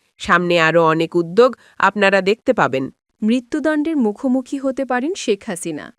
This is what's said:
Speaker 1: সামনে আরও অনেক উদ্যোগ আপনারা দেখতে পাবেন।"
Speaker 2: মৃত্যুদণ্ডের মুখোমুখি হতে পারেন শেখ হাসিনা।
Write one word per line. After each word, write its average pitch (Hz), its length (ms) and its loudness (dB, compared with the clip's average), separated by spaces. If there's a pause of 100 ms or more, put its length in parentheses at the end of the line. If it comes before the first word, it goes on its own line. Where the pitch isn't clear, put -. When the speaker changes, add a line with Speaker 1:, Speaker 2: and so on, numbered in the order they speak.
(180)
Speaker 1:
সামনে 175 420 0
আরও 160 240 4
অনেক 160 320 0
উদ্যোগ 190 400 2 (220)
আপনারা 196 420 2
দেখতে 208 320 0
পাবেন।" 135 380 -2 (320)
Speaker 2:
মৃত্যুদণ্ডের 294 720 -2
মুখোমুখি 254 640 -2
হতে 269 260 -4
পারেন 254 300 -4
শেখ - 320 -4
হাসিনা। 160 520 -10